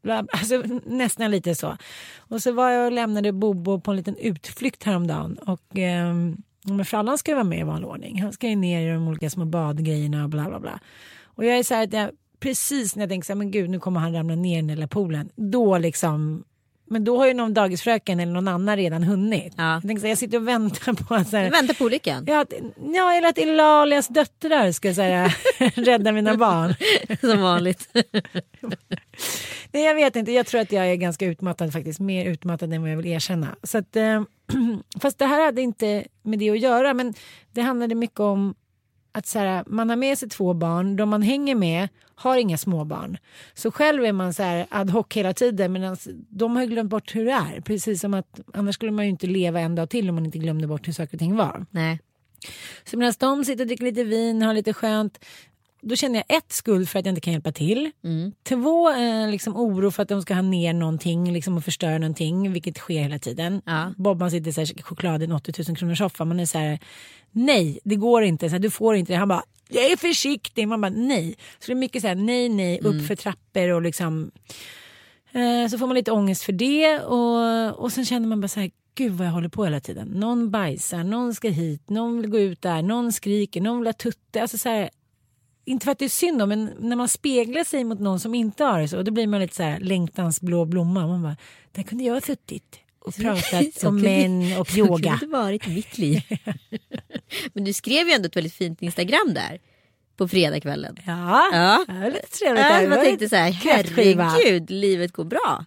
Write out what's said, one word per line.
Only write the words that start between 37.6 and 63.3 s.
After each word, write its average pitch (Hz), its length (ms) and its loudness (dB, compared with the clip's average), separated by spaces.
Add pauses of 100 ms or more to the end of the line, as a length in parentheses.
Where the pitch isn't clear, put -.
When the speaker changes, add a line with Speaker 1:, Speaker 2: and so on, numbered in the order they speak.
Speaker 1:
handlade 240 320 -2
mycket 226 260 -4
om 196 340 2 (580)
att - 140 -8
så - 120 -4
här, 185 280 0
man 226 220 -2
har 233 80 0
med 269 220 0
sig 233 100 -8
två 180 260 0
barn, 170 420 0
de 208 120 2
man 214 140 2
hänger 269 320 2
med 180 340 0 (260)
har 254 220 2
inga 196 220 2
små 165 260 -2
barn. 151 340 -8 (360)
Så - 160 -4
själv 294 340 2
är 214 80 2
man 185 220 -2
så 208 80 -4
här 175 280 -2
ad 196 220 -2
hoc 214 180 2
hela 190 240 0
tiden, 196 380 0
men 185 120 -4
alltså, 185 260 -10 (180)
de 226 280 0
har 254 60 2
ju 240 60 -2
glömt 226 220 -2
bort 214 260 -4
hur 226 80 0
det 247 80 2
är. 165 280 -2
Precis 208 400 -4
som 202 140 -2
att - 260 -6 (140)
annars 202 200 -2
skulle 220 180 -4
man 208 120 -2
ju 202 60 0
inte 180 160 -4
leva 175 340 0
en 165 140 -2
dag 165 160 -2
till 220 180 0
om 170 60 0
man 165 120 -2
inte 160 120 -6
glömde 156 280 -2
bort 151 220 -6
hur 165 40 -4
saker 160 220 -8
och 165 40 -10
ting 180 180 0
var. 190 340 -2
Speaker 2:
Nej. 160 300 -2 (880)
Speaker 1:
Så 226 80 -4
medan 240 200 2
de 277 260 2
sitter 254 200 -2
och - 20 -2
dricker 233 180 -4
lite 240 200 0
vin, 226 380 2
har 220 120 2
lite 214 180 0
skönt, 214 520 -2 (580)
då 240 140 -2
känner 240 320 0
jag 311 100 4
ett, - 140 -6
skuld 185 360 2
för 196 100 -2
att 185 80 -2
jag 190 60 -2
inte 165 80 -2
kan 170 120 -2
hjälpa 156 200 -2
till. 226 380 0 (140)
Speaker 2:
Mm. 170 280 -4 (100)
Speaker 1:
Två, 311 480 4
eh, 226 400 0
liksom 202 260 -4
oro 202 340 2
för 208 120 -4
att 196 60 -2
de 196 140 -2
ska 185 120 -2
ha 185 80 2
ner 175 300 2
någonting, 170 600 0
liksom, 175 240 -2
och 151 80 -4
förstöra 160 340 -2
någonting, 165 540 -2
vilket 175 260 -6
sker 156 240 -4
hela 143 160 -4
tiden. 170 480 -6